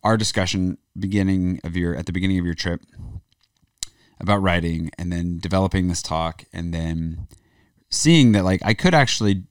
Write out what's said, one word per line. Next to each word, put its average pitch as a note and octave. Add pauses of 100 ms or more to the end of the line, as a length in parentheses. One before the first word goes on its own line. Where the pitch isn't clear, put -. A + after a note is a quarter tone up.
our A2
discussion F#2+ (220)
beginning F#2+
of E2
your, F2
at E2+
the -
beginning F#2
of F2+
your E2+
trip E2+ (1400)
about G2+
writing E2+
and F2
then F2
developing F#2+
this E2+
talk D#2+ (100)
and E2+
then E2 (640)
seeing D3+
that, G2+
like, F#2
I A2
could F3
actually G#2+